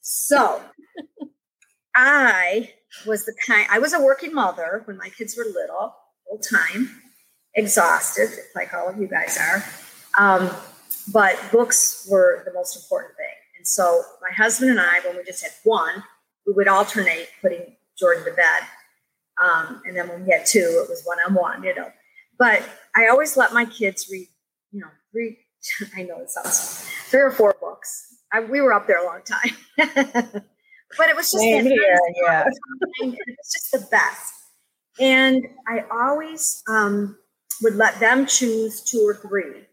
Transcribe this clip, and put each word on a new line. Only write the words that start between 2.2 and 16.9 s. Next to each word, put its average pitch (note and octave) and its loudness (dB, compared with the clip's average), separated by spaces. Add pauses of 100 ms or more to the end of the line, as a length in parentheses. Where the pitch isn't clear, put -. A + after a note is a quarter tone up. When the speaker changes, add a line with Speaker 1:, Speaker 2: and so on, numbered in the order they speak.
Speaker 1:
was G#3+ -4
the A3 -10 (120)
kind, G#3 2
I G#3 2
was C#4+ 0
a E4+ 0
working C4+ 2
mother F#3 -4
when G3+ -14
my F#3 -16
kids G#3+ -12
were A#3 -8
little, F3 -8 (340)
full G#3+ -12
time, G3+ -2 (640)
exhausted, G3+ 2 (260)
like F3+ -8
all F3 -4
of G3 -10
you G3 -4
guys E3 -4
are. F3+ -2 (540)
Um, F#3+ 4 (600)
but G3 4 (140)
books - 2
were F#3 4
the F3+ -10
most F3+ -8
important - -8
thing. - -14 (320)
And - -10
so E3+ 2 (200)
my F#3 -6
husband A3+ 2
and A3+ 4
I, F3 2
when F3+ -6
we F3+ -12
just F3+ -14
had D#3 -12 (120)
one, F#3+ 0 (440)
we G3+ -2
would G3 4
alternate F#3+ 0 (120)